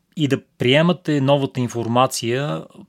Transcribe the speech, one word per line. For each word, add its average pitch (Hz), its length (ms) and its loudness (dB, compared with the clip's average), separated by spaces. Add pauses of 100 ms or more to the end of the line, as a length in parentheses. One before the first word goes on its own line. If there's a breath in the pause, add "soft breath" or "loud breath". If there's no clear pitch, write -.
(160)
и 151 120 2
да 127 160 -2 (140)
приемате 147 600 2
новата 135 400 0
информация 123 1040 -2 (240)